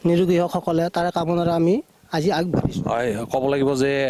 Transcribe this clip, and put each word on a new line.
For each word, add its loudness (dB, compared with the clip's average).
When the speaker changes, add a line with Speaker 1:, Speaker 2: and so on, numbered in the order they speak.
Speaker 1:
নিৰোগী 4
হওক 0
সকলে, -2
তাৰে -2
কামনাৰে 0
আমি 2
আজি 0
আগবাঢ়িছোঁ। -2
Speaker 2:
হয়, -2
ক'ব 0
লাগিব 2
যে, 0